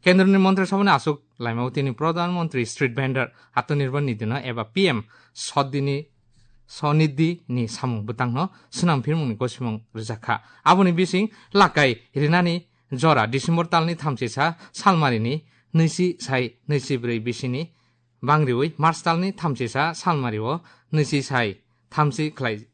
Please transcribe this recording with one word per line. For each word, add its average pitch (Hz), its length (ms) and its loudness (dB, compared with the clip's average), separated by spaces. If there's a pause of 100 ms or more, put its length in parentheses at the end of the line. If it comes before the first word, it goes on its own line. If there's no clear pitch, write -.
কেন্দ্র 185 280 6
নি 196 140 6
মন্ত্রী 190 240 2
সভানে 196 280 2
আসুক 147 180 -2 (280)
লাইমাও 117 320 -2
তিনি 139 140 0 (100)
প্রধানমন্ত্রী 170 600 -2 (120)
স্ট্রিট 131 260 -2
ভেন্ডর 131 280 -2 (320)
আত্মনির্ভর 143 500 -2
নিধি 110 220 -4
ন - 20 -2 (180)
এবা 113 140 -6 (100)
পিএম 180 240 2 (380)
সদিনী 139 600 -2 (720)
স্বনিধি 151 600 2 (240)
নি 123 80 -2 (140)
সামুং 120 300 -4
বুতাং 120 300 -2
ন - 20 -2 (380)
সোনাম 165 280 2
ফিরমুং 151 260 -2
নি 107 100 -4
গসমুং 120 340 -4 (240)
রেজাখা। 110 360 -4 (360)
আবনি 180 280 6
বিসিং 185 240 0 (380)
লাকাই 147 300 4 (300)
রিনানি 170 340 2 (380)
জরা 135 300 4 (100)
ডিসেম্বর 165 400 0
তালনি 170 300 2
থামসিসা 135 420 -2 (360)
সালমারিনি 135 540 2 (400)
नैजि 165 320 2 (180)
साय 127 200 -2 (260)
नैजिब्रै 120 560 -2
बिसिनि 123 360 -4 (600)
बांग्रिवै 143 460 2 (140)
मार्च 160 220 2
तालनि 175 240 0 (120)
थामजिसा 131 420 -2 (180)
सालमारिव 123 460 -2 (480)
नैजि 147 340 0
साय 120 200 0 (440)
थामजि 151 320 0 (120)
ख्लाय 117 200 -4 (180)